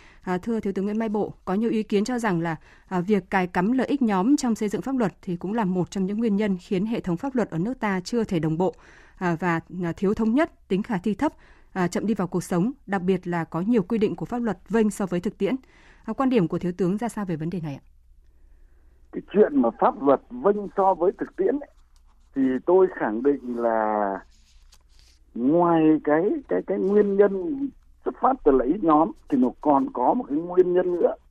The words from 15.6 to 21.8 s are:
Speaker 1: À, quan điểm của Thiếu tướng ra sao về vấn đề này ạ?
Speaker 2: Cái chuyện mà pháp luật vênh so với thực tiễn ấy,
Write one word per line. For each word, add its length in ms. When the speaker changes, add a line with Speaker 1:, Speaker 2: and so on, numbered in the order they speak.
Speaker 1:
À, 80
quan 160
điểm 180
của 120
Thiếu 180
tướng 200
ra 120
sao 160
về 100
vấn 140
đề 120
này 140
ạ? 80
Speaker 2:
Cái 100
chuyện 280
mà 80
pháp 240
luật 260
vênh 380
so 160
với 240
thực 180
tiễn 240
ấy, 120